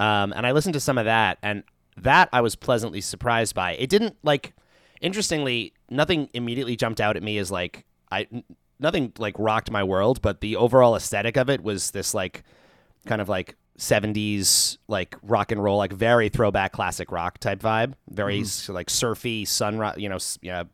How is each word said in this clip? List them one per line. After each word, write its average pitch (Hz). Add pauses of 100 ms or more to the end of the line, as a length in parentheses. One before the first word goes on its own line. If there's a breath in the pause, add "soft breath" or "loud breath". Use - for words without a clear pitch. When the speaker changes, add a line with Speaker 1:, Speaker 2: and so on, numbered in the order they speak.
Speaker 1:
Um, 101
and 113
I -
listened 156
to 143
some 131
of 113
that, 110
and 104 (360)
that 143
I 123
was 117
pleasantly 110
surprised 113
by. 90
It 131
didn't, 208
like, 147 (480 soft breath)
interestingly, 151 (160)
nothing 147
immediately 120
jumped 113
out 104
at 80
me 107
as, 95
like, 90 (260)
I, 98
n-, 117 (360)
nothing, 139
like, 104
rocked 107
my 104
world, 98
but 101
the 107
overall 120
aesthetic 104
of 131
it 135
was 101
this, -
like, 92 (600 soft breath)
kind 110
of, 95
like, 92 (460)
seventies, 104 (100)
like, 107
rock 101
and 104
roll, 101
like, 101
very 113
throwback 98
classic 90
rock 87
type 98
vibe, 110 (160)
very 101
Speaker 2:
Mm-hmm. 104
Speaker 1:
s-, -
like, 90
surfy, 113
sunri-, 107
you 101
know, 95
s-, -
you 90
know, 87